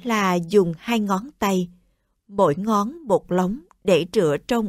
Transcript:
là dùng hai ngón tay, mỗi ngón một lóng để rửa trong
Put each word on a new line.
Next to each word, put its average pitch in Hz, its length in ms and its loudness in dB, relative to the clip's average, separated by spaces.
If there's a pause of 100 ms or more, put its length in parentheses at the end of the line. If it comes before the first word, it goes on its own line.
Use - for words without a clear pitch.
là 202 320 0
dùng 175 440 2
hai 233 220 -2
ngón 202 380 -4
tay, 190 300 0 (600)
mỗi 196 280 2
ngón 220 500 -2
một 190 260 0
lóng 185 280 0 (240)
để 170 280 2
rửa 156 240 2 (120)
trong 233 200 0